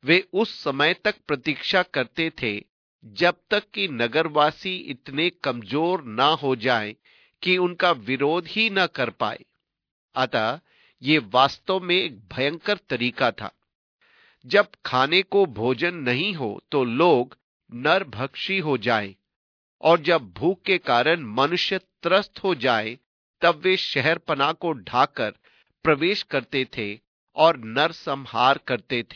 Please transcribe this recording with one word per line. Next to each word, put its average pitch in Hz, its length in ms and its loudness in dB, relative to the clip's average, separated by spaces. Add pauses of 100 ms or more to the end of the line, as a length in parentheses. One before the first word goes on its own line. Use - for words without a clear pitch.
वे 175 280 2
उस 214 280 -2
समय 147 340 0
तक 208 200 -4 (140)
प्रतीक्षा 151 540 -2
करते 160 480 -4 (120)
थे, 104 220 -4 (400)
जब 143 320 0 (140)
तक 208 240 -2
कि 196 140 -4
नगरवासी 151 880 0
इतने 147 540 -6
कमजोर 143 720 -2
ना 120 240 0
हो 147 300 2
जाएं 110 380 -2 (480)
कि 180 160 2
उनका 180 320 2
विरोध 139 560 -2
ही 220 240 -2
न 190 160 2
कर 127 240 -4
पाए। - 340 -6 (680)
अतः 127 460 -2 (420)
ये 147 160 4
वास्तव 135 600 2
में 180 160 0
एक 151 220 -2 (100)
भयंकर 156 480 -4
तरीका 123 540 -2
था। 107 220 -12 (920)
जब 196 220 2 (180)
खाने 143 360 2
को 196 240 2
भोजन 127 480 -2
नहीं 151 400 -2
हो, 123 360 -8
तो 139 140 0
लोग 127 540 2 (360)
नरभक्षी 143 840 -2
हो 147 200 0
जाएं, 104 360 0 (680)
और 165 200 6
जब 147 320 0
भूख 170 300 -2
के 185 160 0
कारण 139 420 2
मनुष्य 139 580 -2
त्रस्त - 680 -4
हो 185 100 0
जाए, 117 440 -2 (420)
तब 170 160 4
वे 185 200 0
शहरपनाह 151 760 0
को 170 200 -4
ढाकर 123 580 0 (540)
प्रवेश 160 380 2
करते 131 440 -4 (100)
थे 104 240 -8 (360)
और 160 200 6
नरसंहार 135 1000 0
करते 120 580 -6